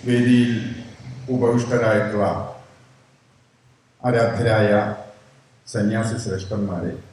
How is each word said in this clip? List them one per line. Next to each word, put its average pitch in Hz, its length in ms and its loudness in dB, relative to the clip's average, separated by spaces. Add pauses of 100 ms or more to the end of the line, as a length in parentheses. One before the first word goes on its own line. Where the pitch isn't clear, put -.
വേദിയിൽ 120 480 4 (800)
ഉപവിഷ്ടരായിട്ടുള്ള 113 920 2 (1800)
ആരാധ്യരായ 117 640 2 (1040)
സന്യാസി 110 500 0
ശ്രേഷ്ഠന്മാരെ 92 720 -4 (200)